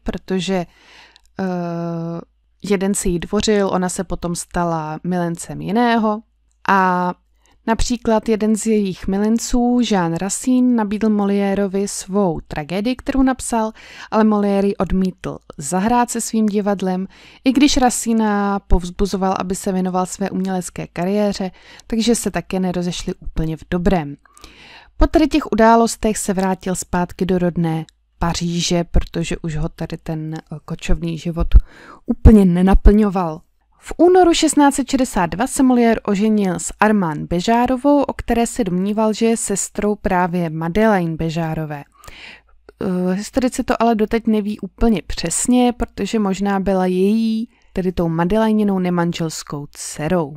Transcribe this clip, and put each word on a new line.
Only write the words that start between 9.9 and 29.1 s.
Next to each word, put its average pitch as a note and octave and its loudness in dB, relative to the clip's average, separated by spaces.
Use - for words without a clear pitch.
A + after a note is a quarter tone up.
Jean F3 0
Racine, B3 0
nabídl G#3+ -2
Moliérovi G3+ 0
svou F#3 -2
tragédii, G3 -4
kterou C4+ -2
napsal, A#3 -2
ale A3 2
Molière G3+ 2
ji G3+ 0
odmítl F#3 -4
zahrát G#3+ 0
se A3+ -6
svým A3 -2
divadlem, F#3+ -2
i C4+ 4
když C4+ 4
Racina G#3+ 0
povzbuzoval, F#3 0
aby F#3 -2
se - -4
věnoval F#3 0
své - -6
umělecké F#3 -4
kariéře, G3 -2
takže A3+ 2
se G3+ -2
také F3 -4
nerozešli F3+ -4
úplně D#3+ -6
v - -20
dobrém. F3 0
Po D#4 4
tady D#4 2
těch - -2
událostech A3 4
se - -4
vrátil F#3 -4
zpátky F3+ -4
do F#3 0
rodné E3 -2
Paříže, E3+ -2
protože - -2